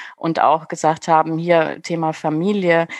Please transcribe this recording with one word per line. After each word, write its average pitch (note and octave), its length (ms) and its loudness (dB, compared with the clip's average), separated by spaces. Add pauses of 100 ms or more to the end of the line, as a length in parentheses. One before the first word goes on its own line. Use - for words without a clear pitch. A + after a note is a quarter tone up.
(180)
und D#3+ 240 -2
auch D#3 260 2
gesagt D#3+ 400 -2
haben, D#3+ 300 2
hier E3 460 0
Thema E3 300 -4
Familie, E3+ 720 0 (120)